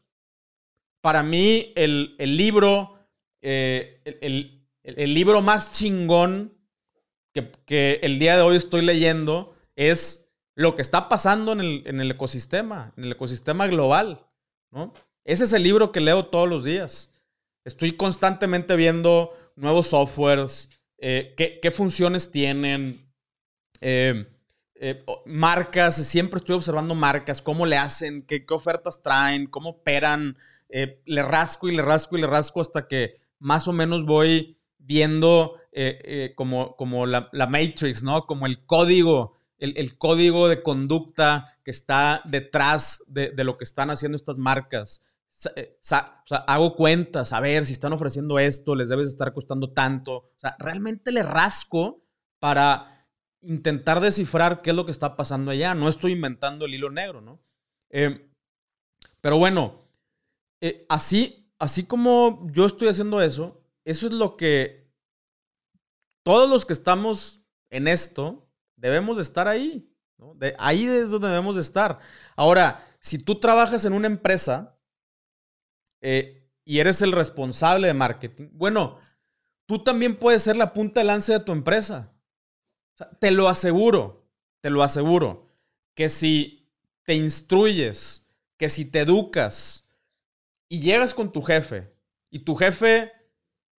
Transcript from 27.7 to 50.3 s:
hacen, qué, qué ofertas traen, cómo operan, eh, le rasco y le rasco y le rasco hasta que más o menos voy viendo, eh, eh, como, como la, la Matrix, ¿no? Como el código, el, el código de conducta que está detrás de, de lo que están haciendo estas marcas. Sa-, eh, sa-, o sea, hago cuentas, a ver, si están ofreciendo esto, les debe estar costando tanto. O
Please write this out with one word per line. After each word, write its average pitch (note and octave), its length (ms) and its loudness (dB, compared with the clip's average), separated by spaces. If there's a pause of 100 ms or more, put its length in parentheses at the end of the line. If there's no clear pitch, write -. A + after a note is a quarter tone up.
hacen, C#3+ 460 -4
qué, C#3 240 -8
qué D#3+ 80 -2
ofertas E3+ 480 -6
traen, C#3 460 0
cómo D3 200 -10
operan, D3 680 -2 (320)
eh, C3+ 340 -8
le D3 180 -2
rasco D#3+ 460 -2
y F3 80 -2
le D#3 60 0
rasco D#3 340 0
y E3 60 -2
le D3+ 40 -2
rasco D3 340 -2
hasta D#3 280 -6
que B2+ 320 -4 (180)
más D3 300 -2
o F3 40 -2
menos E3 340 -2
voy D#3+ 520 2 (200)
viendo, D#3 800 2 (120)
eh, C3 320 -4
eh, C3+ 320 -8
como, B2+ 400 -4
como B2 280 -4
la, B2 280 -2
la C3 140 -2
Matrix, C#3+ 560 -2
¿no? D3 220 -2
Como C#3 220 -6
el B2+ 180 -6
código, E3 720 4 (220)
el, C#3 180 -8
el C#3 220 -8
código E3+ 500 4
de E3+ 140 2
conducta D3 1000 -2
que C3+ 60 -12
está C#3+ 540 0
detrás C#3+ 840 -2
de, C#3 200 -6
de C3+ 160 -4
lo B2+ 140 -4
que B2 60 -14
están C#3 260 -6
haciendo D3 260 -6
estas C#3 220 -10
marcas. C3 680 -4 (260)
Sa-, - 260 -12
eh, C3+ 240 -16
sa-, - 440 -4
o - 40 -20
sea, C#3 100 -4
hago D#3+ 360 2
cuentas, D#3+ 580 0
a C3+ 80 0
ver, C#3+ 260 0
si C3 60 -6
están C#3+ 200 -6
ofreciendo D3 460 -4
esto, C#3+ 360 0
les B2+ 140 -2
debe C3 140 0
estar C3+ 300 -6
costando C3+ 400 -8
tanto. C3 440 -2
O - 200 -18